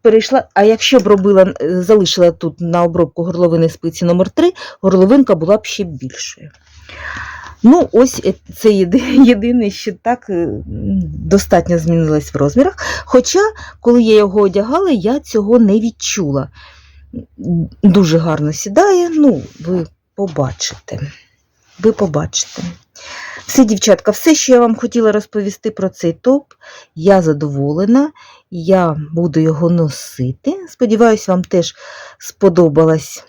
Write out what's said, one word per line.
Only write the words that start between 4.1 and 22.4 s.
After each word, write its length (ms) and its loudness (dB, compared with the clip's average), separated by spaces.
три, 240 0
горловинка 540 4
була 220 0
б 80 -8
ще 180 -8
більшою. 680 -14
Ну, 280 6
ось, 340 2
е, 80 0
це 140 2
єди-, 520 2
<laughs> 20 10
єдине, 440 0
що 220 -10
так, 280 -6
е, 40 -4
м, 300 -4
достатньо 720 0
змінилось 560 -2
в 40 -8
розмірах. 680 -2
Хоча, 340 2
коли 240 2
я 120 4
його 260 2
одягала, 500 -2
я 280 -2
цього 400 0
не 200 2
відчула. 680 -6
Дуже 340 4
гарно 360 -2
сідає, 560 0
ну, 320 2
ви 280 -6
побачите. 840 -8
Ви 120 2
побачите. 680 -6